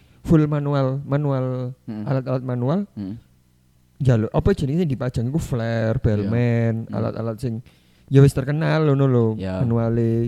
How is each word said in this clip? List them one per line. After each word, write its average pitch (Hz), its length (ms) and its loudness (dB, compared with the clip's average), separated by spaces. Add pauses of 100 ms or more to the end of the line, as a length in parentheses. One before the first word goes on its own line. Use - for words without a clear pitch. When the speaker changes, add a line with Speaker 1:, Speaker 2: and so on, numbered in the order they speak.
(220)
Speaker 1:
full 156 220 6
manual, 143 580 0
manual, 127 720 -2 (140)
Speaker 2:
Hmm. 107 180 -8
Speaker 1:
alat-alat 131 400 -2
manual, 127 400 -2 (100)
Speaker 2:
Hmm. 101 220 -8 (800)
Speaker 1:
njaluk 120 320 2
apa 151 220 0
jenenge 156 280 -2
sing 165 120 0
dipajang 120 340 -4
iku 139 140 -2
flare, 113 560 -2
Speaker 2:
Iya. - 80 -4
Speaker 1:
bellman, 117 680 2 (100)
Speaker 2:
Hmm. 110 100 -14
Speaker 1:
alat-alat 113 440 -4
sing 113 260 -6 (440)
ya 135 120 6
wis 139 140 8
terkenal 151 520 -2
ngono 139 200 2
lho, 120 200 4 (100)
Speaker 2:
Iya. 92 260 -4
Speaker 1:
manuale, 117 480 0 (180)